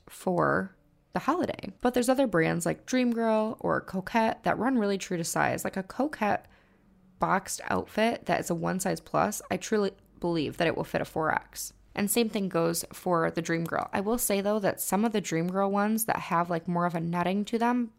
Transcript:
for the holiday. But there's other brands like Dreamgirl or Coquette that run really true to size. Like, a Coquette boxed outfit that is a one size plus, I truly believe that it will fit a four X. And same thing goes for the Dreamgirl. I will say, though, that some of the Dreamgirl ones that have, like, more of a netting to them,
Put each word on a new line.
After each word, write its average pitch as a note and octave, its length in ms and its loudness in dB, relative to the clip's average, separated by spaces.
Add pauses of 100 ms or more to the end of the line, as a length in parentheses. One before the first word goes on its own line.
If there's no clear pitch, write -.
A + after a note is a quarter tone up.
for F3 680 0 (380)
the F3+ 80 -2
holiday. C#4+ 520 -2 (100)
But B3 120 2
there's B3 160 2
other C4 180 4
brands E3 380 2
like D#3 200 -2
Dreamgirl A3+ 720 2
or D#3+ 220 0
Coquette A3 600 -2
that E3+ 140 2
run B3 200 2
really G3+ 200 2
true F#3 200 -4
to E3+ 80 -2
size. D3 400 0
Like, F#3+ 120 -4
a F#3 60 -4
Coquette - 640 -2 (720)
boxed F3 500 0
outfit - 560 0
that E3 140 2
is D#3+ 100 -4
a F3 60 0
one E3+ 240 -2
size E3+ 200 -2
plus, E3+ 520 0
I G3 40 0
truly G3 360 0 (280)
believe D#3+ 380 0
that E3+ 80 2
it D#3+ 100 2
will - 80 -2
fit - 180 -2
a D#3+ 40 -2
four D#3 260 -2
X. - 400 -4 (220)
And G3+ 160 -2
same A#3 200 2
thing G3 200 -4
goes E3 420 0
for E3 380 0
the E3 140 -4
Dreamgirl. E3 500 -2
I G#3 80 0
will A3 160 0
say, G3+ 240 0
though, G#3 160 2
that F#3+ 240 0
some G3+ 240 2
of A#3 60 2
the G#3+ 100 0
Dreamgirl F3+ 480 0
ones G#3 360 0
that - 120 0
have, F3 320 0
like, E3+ 180 -2
more F3 200 2
of E3+ 80 -2
a E3+ 40 0
netting F3 460 0
to A3+ 140 -2
them, A#3+ 400 0